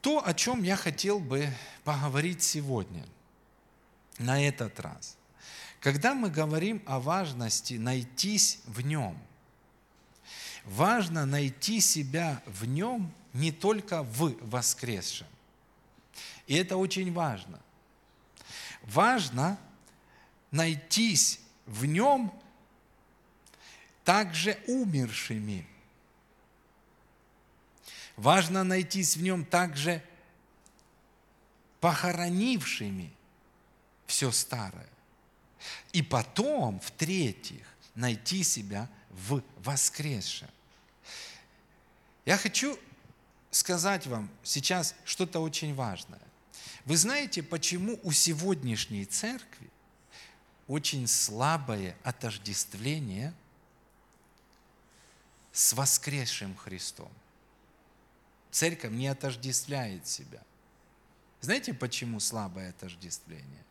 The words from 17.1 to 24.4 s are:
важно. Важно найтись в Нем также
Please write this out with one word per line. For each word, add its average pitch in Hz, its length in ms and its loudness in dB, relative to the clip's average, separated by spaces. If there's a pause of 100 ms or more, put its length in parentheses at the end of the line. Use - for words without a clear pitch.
важно. 127 480 -2 (1200)
Важно 156 760 4 (920)
найтись 165 920 4 (260)
в 113 200 -2
Нем 226 520 4 (1700)
также 190 560 4